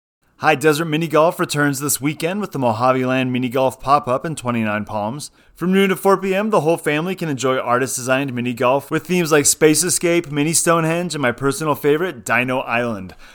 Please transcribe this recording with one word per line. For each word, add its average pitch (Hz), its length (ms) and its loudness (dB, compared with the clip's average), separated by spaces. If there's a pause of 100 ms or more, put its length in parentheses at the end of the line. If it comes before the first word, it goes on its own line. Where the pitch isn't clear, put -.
(360)
High 156 180 2
Desert 151 300 2
Mini 160 240 -2
Golf 165 320 2
returns 147 400 0
this 139 200 -4
weekend 160 400 -4
with 190 120 -6
the 143 80 -4
Mojave 127 440 2
Land 127 280 0
Mini 127 160 -2
Golf 131 320 0
Pop-Up 139 440 0
in 165 120 -6
Twenty-nine 110 480 -2
Palms. 107 480 -8 (240)
From 180 160 -2
noon 196 160 4
to 190 80 0
four 196 200 4
P 190 160 -2
M, 208 180 -2
the 208 100 4
whole 160 160 2
family 160 400 -2
can 170 120 -6
enjoy 131 300 0
artist-designed 127 720 -2
mini 123 220 -4
golf 127 340 0
with 156 200 -4
themes 170 240 0
like 147 140 6
Space 156 360 4
Escape, 170 480 0
Mini 147 220 0
Stonehenge, 165 640 0
and 147 60 -6
my 123 100 2
personal 139 420 -2
favorite, 147 500 0
Dino 127 360 0
Island. 117 560 -4 (180)